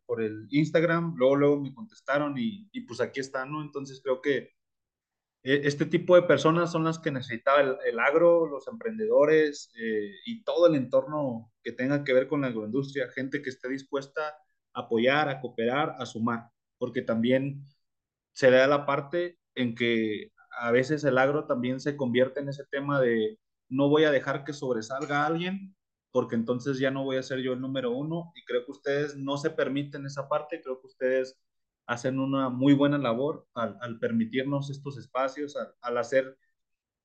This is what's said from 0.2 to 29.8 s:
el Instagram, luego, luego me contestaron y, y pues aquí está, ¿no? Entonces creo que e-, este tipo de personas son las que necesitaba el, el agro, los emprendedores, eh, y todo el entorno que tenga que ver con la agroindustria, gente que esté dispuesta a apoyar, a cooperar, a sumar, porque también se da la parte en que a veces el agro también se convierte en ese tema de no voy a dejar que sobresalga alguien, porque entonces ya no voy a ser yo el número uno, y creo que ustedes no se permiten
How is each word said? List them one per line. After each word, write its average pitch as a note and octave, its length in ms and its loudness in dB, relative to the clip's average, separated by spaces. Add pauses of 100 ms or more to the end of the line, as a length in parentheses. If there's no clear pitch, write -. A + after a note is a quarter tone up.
el G#2+ 260 -6
Instagram, E3 680 2
luego, C3 180 4
luego C#3+ 260 4
me C3+ 120 -8
contestaron C#3 640 -4
y, A2 340 -6
y B2+ 100 -10
pues A#2 180 -12
aquí A#2 200 -4
está, C3 260 -8
¿no? D3+ 160 -8
Entonces C#3 420 -12
creo C3 180 -2
que C#3 280 -2 (960)
e-, C#3+ 240 2
este C#3+ 180 0
tipo F3 300 4
de F3 80 8
personas E3+ 480 4
son E3 120 -2
las E3 160 -2
que D#3 120 -4
necesitaba C3+ 500 0
el, C3 240 0
el A#2 140 -2
agro, E3 480 4
los C#3 200 -10
emprendedores, B2+ 1120 2
eh, G#2+ 320 -4 (140)
y A2+ 180 -8
todo D#3+ 240 4
el D#3+ 80 6
entorno C3+ 760 -2 (120)
que A#2 80 -6
tenga C#3+ 320 -2
que C3+ 100 0
ver C3 140 4
con D3 140 -2
la C3+ 60 -2
agroindustria, B2 680 -4
gente C3+ 260 -6
que C#3+ 100 -10
esté B2+ 180 -10
dispuesta C#3 600 -8 (440)
a A#2+ 80 -8
apoyar, C3 480 2
a C3+ 120 -6
cooperar, B2+ 580 -2
a A#2+ 80 -8
sumar, A#2 420 -4 (300)
porque B2 240 -4
también C3 600 0 (680)
se C3 180 6
da C3 160 8
la C#3+ 200 2
parte D#3+ 500 -4 (180)
en B2 200 -2
que A2+ 560 0 (280)
a A#2+ 120 -2
veces C3 320 2
el B2+ 160 4
agro D3 260 2
también B2+ 340 -2
se C#3+ 180 -4
convierte B2+ 420 2
en C#3 100 -6
ese C#3+ 220 -10
tema C#3+ 300 -2
de A2+ 360 2 (320)
no C#3 200 2
voy D3+ 160 6
a D3+ 60 4
dejar C#3+ 320 -2
que D3+ 100 -10
sobresalga C#3 720 -2
alguien, F#3 480 -4 (360)
porque A#2+ 240 0
entonces B2 420 -2
ya C3+ 140 2
no C3+ 140 -4
voy C3 120 -2
a C3 60 -2
ser C3 160 -6
yo B2+ 140 -2
el B2 80 -4
número C3 300 -4
uno, D#3+ 440 -6
y - 80 -20
creo B2 220 -4
que C#3+ 60 -12
ustedes C#3+ 440 -4
no C#3 220 -4
se D#3 120 -4
permiten C#3+ 560 -4